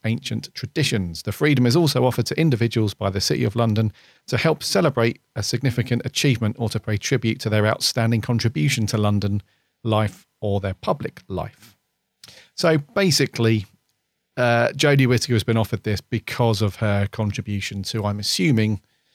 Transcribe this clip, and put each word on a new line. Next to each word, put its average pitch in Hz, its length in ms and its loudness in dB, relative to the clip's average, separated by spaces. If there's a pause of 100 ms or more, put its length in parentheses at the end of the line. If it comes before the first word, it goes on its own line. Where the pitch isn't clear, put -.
ancient - 480 -6
traditions. 107 680 -4
The 104 100 -4
freedom 143 320 2
is 120 100 4
also 143 300 2
offered 120 220 0
to - 120 -4
individuals 113 540 2
by 98 160 -4
the 98 100 -4
City 123 240 0
of 107 120 -2
London 113 360 2 (360)
to 123 100 0
help 160 260 0
celebrate 143 560 0 (160)
a 110 80 -4
significant 120 600 -2
achievement 110 540 0
or 113 100 -2
to 107 100 -4
pay 107 160 -4
tribute 113 460 -2
to 107 80 -4
their 107 180 2
outstanding 113 540 0
contribution 120 680 0
to 110 100 -2
London 104 440 0 (420)
life 107 440 -2 (140)
or 101 200 0
their 95 140 -4
public - 520 -6
life. - 480 -10 (800)
So 160 240 2
basically, 123 880 0 (720)
uh, 120 320 2
Jodie 139 380 4
Whittaker 123 260 2
has 107 100 2
been 113 140 0
offered 110 260 -2
this 104 160 -2
because 113 600 -2
of 101 160 0
her 101 340 0
contribution 101 720 -6
to, 104 220 -4
I'm 104 140 -2
assuming, 110 600 0 (360)